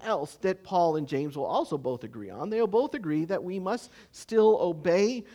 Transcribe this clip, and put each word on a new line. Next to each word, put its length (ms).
else 360
that 260
Paul 320
and 100
James 300
will 100
also 320
both 280
agree 240
on. 200
They'll 180
both 280
agree 300
that 180
we 160
must 320
still 480
obey 720